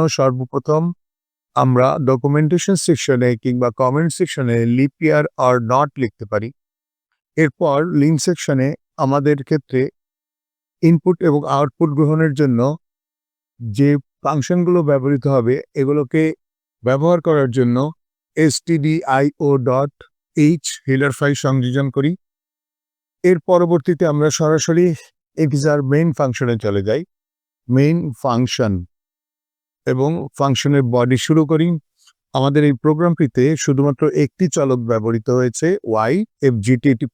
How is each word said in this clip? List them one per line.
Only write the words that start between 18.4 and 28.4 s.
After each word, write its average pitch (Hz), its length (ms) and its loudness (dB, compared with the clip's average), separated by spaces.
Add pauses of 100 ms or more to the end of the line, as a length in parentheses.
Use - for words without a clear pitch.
ডট 135 260 -2 (420)
এইচ 156 280 2 (220)
হেডার 135 320 0
ফাইল 143 160 0 (100)
সংযোজন 135 420 0 (100)
করি। 143 160 0 (1120)
এর 180 140 4 (120)
পরবর্তীতে 175 640 2
আমরা 147 160 0 (100)
সরাসরি 160 480 2 (520)
ইন্টিজার 147 400 0 (140)
মেইন 160 160 2 (100)
ফাংশনে 123 460 -2
চলে 101 240 0
যাই। 135 140 0 (680)
মেইন 143 300 2 (240)
ফাংশন 120 500 -2 (1120)